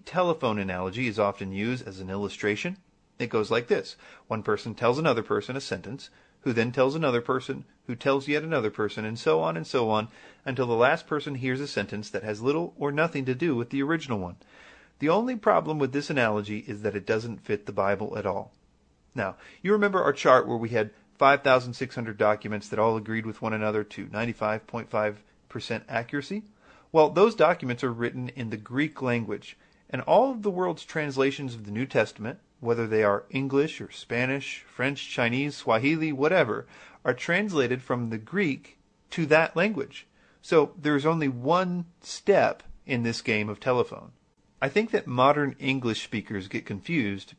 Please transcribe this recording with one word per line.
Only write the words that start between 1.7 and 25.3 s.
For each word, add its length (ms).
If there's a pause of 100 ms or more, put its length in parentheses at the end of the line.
as 140
an 100
illustration. 680 (400)
It 120
goes 200
like 180
this. 280 (320)
One 160
person 320
tells 240
another 240
person 320
a 60
sentence, 480 (320)
who 100
then 220
tells 220
another 260
person, 420 (240)
who 80
tells 320
yet 160
another 260
person, 360
and 120
so 220
on 160
and 100
so 240
on, 200 (340)
until 240
the 60
last 340
person 280
hears 260
a 60
sentence 420
that 140
has 180
little 360
or 140
nothing 320
to 100
do 220
with 140
the 120
original 380
one. 160 (640)
The 80
only 300
problem 420
with 140
this 160
analogy 580
is 140
that 140
it 100
doesn't 400
fit 200
the 60
Bible 460
at 80
all." 260 (640)
Now, 220 (240)
you 100
remember 320
our 100
chart 320
where 120
we 120
had 220 (260)
five 240
thousand 320
six 220
hundred 220
documents 500
that 120
all 180
agreed 280
with 160
one 120
another 320
to 260
ninety-five 560
point 220
five 340 (240)